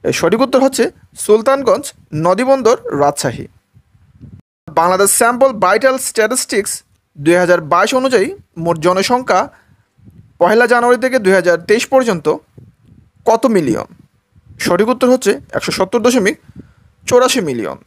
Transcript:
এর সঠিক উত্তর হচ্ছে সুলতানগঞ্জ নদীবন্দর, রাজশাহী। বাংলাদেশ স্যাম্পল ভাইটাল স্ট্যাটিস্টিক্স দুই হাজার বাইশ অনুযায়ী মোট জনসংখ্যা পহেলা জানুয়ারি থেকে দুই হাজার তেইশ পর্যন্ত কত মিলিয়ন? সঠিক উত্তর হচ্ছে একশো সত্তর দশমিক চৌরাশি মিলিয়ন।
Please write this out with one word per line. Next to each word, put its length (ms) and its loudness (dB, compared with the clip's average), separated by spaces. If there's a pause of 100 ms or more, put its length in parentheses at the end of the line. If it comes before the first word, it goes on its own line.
এর 120 -2
সঠিক 260 0
উত্তর 200 0
হচ্ছে 180 0 (400)
সুলতানগঞ্জ 600 0 (420)
নদীবন্দর, 500 2 (240)
রাজশাহী। 440 -2 (1300)
বাংলাদেশ 300 2 (100)
স্যাম্পল 300 2 (140)
ভাইটাল 320 2 (120)
স্ট্যাটিস্টিক্স 640 -2 (520)
দুই 180 4
হাজার 180 2 (120)
বাইশ 280 2
অনুযায়ী 280 0 (360)
মোট 120 0 (100)
জনসংখ্যা 560 0 (1000)
পহেলা 340 4
জানুয়ারি 320 2
থেকে 200 0
দুই 140 4
হাজার 180 2 (100)
তেইশ 160 2 (100)
পর্যন্ত 340 0 (1000)
কত 140 2 (120)
মিলিয়ন? 320 -2 (800)
সঠিক 280 0
উত্তর 200 0
হচ্ছে 180 0 (240)
একশো 220 -4
সত্তর 280 -2
দশমিক 300 2 (720)
চৌরাশি 400 2
মিলিয়ন। 380 -6